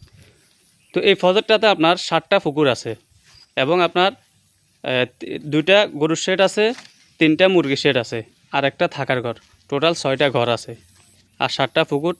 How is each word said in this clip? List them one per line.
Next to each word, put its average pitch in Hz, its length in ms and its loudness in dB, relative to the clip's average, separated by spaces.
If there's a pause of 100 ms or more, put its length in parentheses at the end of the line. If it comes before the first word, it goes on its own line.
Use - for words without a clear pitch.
(960)
তো 180 60 -2
এই 202 200 2
ফজেটটাতে 214 460 2
আপনার 175 300 2
ষাটটা 175 420 -2
পুকুর 151 300 0
আছে 113 260 -4 (640)
এবং 151 260 0
আপনার, 180 280 0 (720)
এ, 127 220 0 (140)
তি-, - 180 -10
দুইটা 156 480 0
গরুর 156 300 -2
শেড 190 240 -2
আছে, 214 320 2 (460)
তিনটা 160 300 4
মুরগির 156 280 2
শেড 139 200 2
আছে, 117 260 -4 (300)
আর 139 120 0
একটা 170 240 0
থাকার 131 340 -4
ঘর। 117 120 -6 (340)
টোটাল 156 260 0
ছয়টা 143 360 0
ঘর 120 180 0
আছে 117 260 -4 (640)
আর 131 100 -2
ষাটটা 139 360 0
পুকুর, 156 360 -4